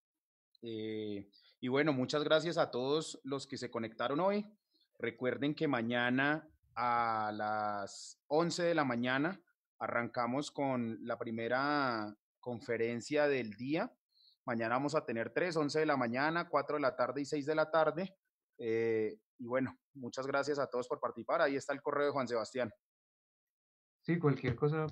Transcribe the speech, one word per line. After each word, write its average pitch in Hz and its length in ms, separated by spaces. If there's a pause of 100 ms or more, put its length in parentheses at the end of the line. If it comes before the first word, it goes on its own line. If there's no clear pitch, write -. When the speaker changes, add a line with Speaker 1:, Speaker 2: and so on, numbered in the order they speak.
(640)
Speaker 1:
Eh, 107 680 (320)
y 127 80
bueno, 147 240
muchas 131 320
gracias 156 320
a 147 140
todos 139 540
los 135 220
que 127 120
se 120 120
conectaron 120 500
hoy. 202 260 (520)
Recuerden 123 560
que 156 140
mañana 123 800 (260)
a 117 600
las 107 920
once 165 340
de 170 120
la 151 100
mañana 131 560 (380)
arrancamos 120 720
con 127 520
la 117 160
primera 117 1000 (240)
conferencia 120 880
del 123 280
día. 151 380 (540)
Mañana 117 300
vamos 143 180
a 151 100
tener 113 260
tres, 165 260
once 151 240
de 156 60
la 147 100
mañana, 139 520
cuatro 147 280
de 147 60
la 127 140
tarde 127 240
y 143 40
seis 143 220
de 156 80
la 156 160
tarde. 160 460 (420)
Eh, 113 600 (200)
y 123 80
bueno, 127 300 (180)
muchas 131 320
gracias 139 320
a 135 100
todos 123 180
por 143 140
participar. 123 420
Ahí 139 140
está 135 160
el 135 100
correo 143 240
de 143 60
Juan 131 160
Sebastián. 117 440 (1300)
Speaker 2:
Sí, 170 140
cualquier 131 380
cosa, 156 360